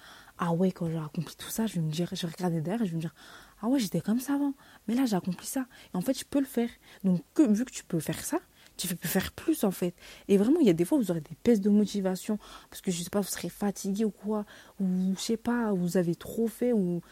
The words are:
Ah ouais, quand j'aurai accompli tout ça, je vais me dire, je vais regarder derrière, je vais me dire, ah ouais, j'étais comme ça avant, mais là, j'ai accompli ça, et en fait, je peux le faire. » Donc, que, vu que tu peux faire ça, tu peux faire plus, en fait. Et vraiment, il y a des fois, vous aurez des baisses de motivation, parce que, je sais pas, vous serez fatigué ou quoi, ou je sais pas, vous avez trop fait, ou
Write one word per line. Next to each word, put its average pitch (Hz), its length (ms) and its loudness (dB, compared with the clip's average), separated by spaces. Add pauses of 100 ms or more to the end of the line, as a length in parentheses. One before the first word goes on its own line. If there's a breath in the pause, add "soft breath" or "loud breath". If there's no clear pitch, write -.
(380 loud breath)
Ah 170 140 0
ouais, 185 180 4
quand 170 180 -4
j'aurai 160 160 -4
accompli 151 320 -6
tout - 140 -14
ça, 220 160 -2
je 202 80 -6
vais 175 80 -2
me 156 80 0
dire, 170 220 -2
je 175 140 -6
vais 160 60 -4
regarder 170 300 -2
derrière, 208 240 -2
je 180 40 -2
vais 165 60 -4
me 165 60 -2
dire, 160 120 -8 (480 loud breath)
ah 208 40 -4
ouais, 269 120 2
j'étais 185 220 0
comme 220 200 0
ça 277 140 -2
avant, 277 200 0 (340 soft breath)
mais 220 60 0
là, 269 100 2
j'ai 208 120 2
accompli 175 300 -4
ça, 262 200 -4 (260 loud breath)
et - 40 -4
en 185 40 -2
fait, 262 180 0
je - 60 -8
peux - 140 0
le 277 80 2
faire. » 240 240 -2 (340 loud breath)
Donc, 180 160 2 (140)
que, 320 80 6
vu 214 240 4
que - 40 -16
tu - 140 -14
peux 165 160 -2
faire - 240 -6
ça, - 140 -4 (400 soft breath)
tu 180 100 -6
peux 170 200 -6
faire - 240 -2
plus, - 320 -2
en 202 60 4
fait. 175 240 -2 (340 loud breath)
Et 196 100 6
vraiment, 262 220 4
il 277 60 6
y 196 40 8
a 165 40 6
des 170 120 2
fois, 302 100 2
vous 214 140 2
aurez 165 100 0
des - 240 -14
baisses 233 160 6
de 196 80 2
motivation, 202 720 2 (320 loud breath)
parce - 100 -16
que, - 100 -4
je 175 120 -4
sais 170 80 -8
pas, 208 100 0
vous 190 80 -4
serez - 220 -6
fatigué 196 540 -2
ou 214 60 0
quoi, 208 340 -6 (360 loud breath)
ou 196 60 0 (300)
je - 40 -12
sais 233 160 -2
pas, 233 360 -2
vous 180 240 0
avez 170 180 2
trop - 320 -4
fait, 247 260 0
ou 175 400 0